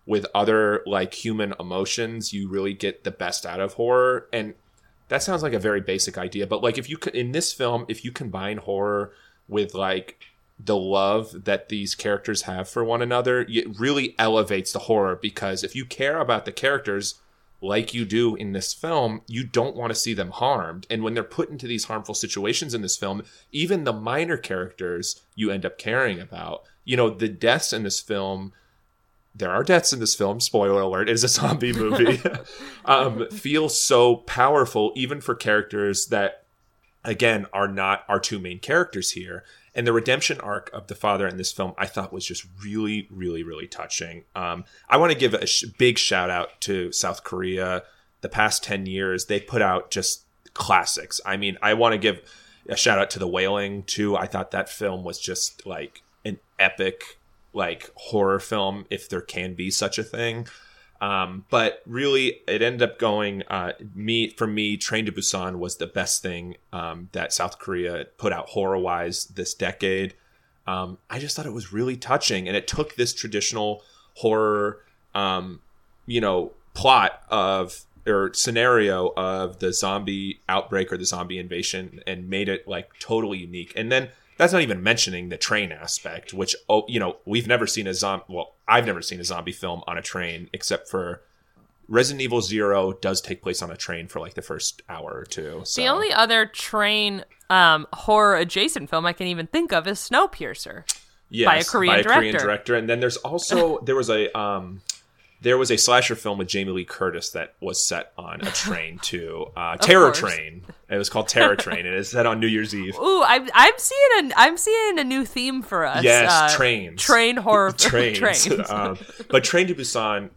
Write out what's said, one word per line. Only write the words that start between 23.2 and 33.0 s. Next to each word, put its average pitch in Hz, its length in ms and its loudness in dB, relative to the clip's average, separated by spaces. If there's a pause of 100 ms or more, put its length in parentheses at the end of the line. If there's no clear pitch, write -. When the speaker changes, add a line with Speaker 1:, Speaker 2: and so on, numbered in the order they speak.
Speaker 1:
even 165 320 0
the 131 100 0
minor 135 440 -2
characters 90 840 -6 (140)
you 107 160 -2
end 95 140 -4
up - 120 -6
caring 110 440 -2
about. 82 420 -12 (220)
You 123 100 0
know, 117 140 4
the 101 180 -4
deaths 113 460 0
in 113 100 -4
this 98 160 -4
film, 98 540 -6 (840)
there 90 160 -4
are 104 120 2
deaths 175 280 4
in 131 80 -4
this 110 160 0
film, 104 240 0
spoiler 101 420 2
alert, 95 280 0
it 113 40 4
is 113 120 2
a - 20 2
zombie 127 460 2
movie, 113 480 4 (340)
<laughs> - 300 -18
um, 127 440 2